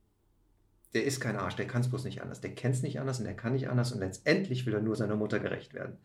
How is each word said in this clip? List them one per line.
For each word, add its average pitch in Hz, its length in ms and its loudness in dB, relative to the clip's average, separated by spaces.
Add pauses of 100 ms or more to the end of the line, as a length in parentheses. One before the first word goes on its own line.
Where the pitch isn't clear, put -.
(960)
Der 113 100 4
ist 131 160 0
kein 123 160 0
Arsch, 95 180 -2
der - 120 -2
kann's 123 220 2
bloß - 160 -2
nicht - 160 -6
anders. 90 200 -8
Der 95 140 -8
kennt's 127 280 2
nicht 151 180 -2
anders 131 180 -2
und 107 60 -4
der 95 120 -4
kann 117 160 -2
nicht 131 160 0
anders 123 240 4
und 104 80 -4
letztendlich 131 640 2
will 107 80 2
er 104 60 2
nur 107 160 2
seiner 107 200 2
Mutter 107 220 2
gerecht - 340 -4
werden. - 320 -8